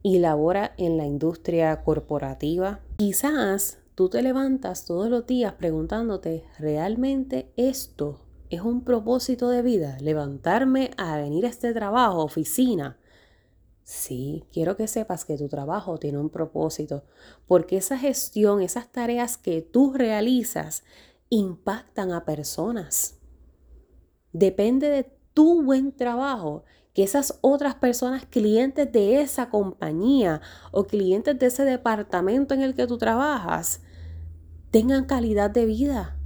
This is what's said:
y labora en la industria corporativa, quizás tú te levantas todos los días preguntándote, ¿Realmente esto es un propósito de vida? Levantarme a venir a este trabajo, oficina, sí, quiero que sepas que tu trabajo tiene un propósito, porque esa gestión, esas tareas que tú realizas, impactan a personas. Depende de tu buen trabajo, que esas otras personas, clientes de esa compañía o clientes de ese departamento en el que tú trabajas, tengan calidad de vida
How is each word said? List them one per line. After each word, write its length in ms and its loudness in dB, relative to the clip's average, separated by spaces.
y 160 2
labora 600 2
en 200 0
la 80 -2
industria 760 -2
corporativa, 960 -4
quizás 800 0
tú 160 2
te 140 0
levantas 600 -2
todos 240 -2
los 180 -2
días 260 0
preguntándote, 920 -4
¿Realmente 960 -2
esto 680 -2
es 120 -6
un 220 -2
propósito 680 0
de 120 2
vida? 400 0
Levantarme 960 0
a 200 -4
venir 280 -2
a 40 -2
este 240 -4
trabajo, 500 2
oficina, 760 0
sí, 640 -8
quiero 240 0
que 140 -4
sepas 340 -4
que 140 -6
tu 100 -4
trabajo 500 -4
tiene 200 -4
un 120 -2
propósito, 760 -4
porque 300 4
esa 200 -4
gestión, 640 2
esas 300 -4
tareas 460 -4
que 240 -2
tú 320 4
realizas, 880 0
impactan 840 -2
a 140 -6
personas. 920 -4
Depende 560 2
de 200 0
tu 300 6
buen 300 2
trabajo, 720 -4
que 100 4
esas 360 0
otras 360 2
personas, 500 0
clientes 680 2
de 300 4
esa 280 -4
compañía 920 0
o 100 2
clientes 560 0
de 60 4
ese 180 2
departamento 920 0
en 100 2
el 120 0
que 120 0
tú 100 -2
trabajas, 840 0
tengan 360 4
calidad 440 2
de 160 2
vida 600 -2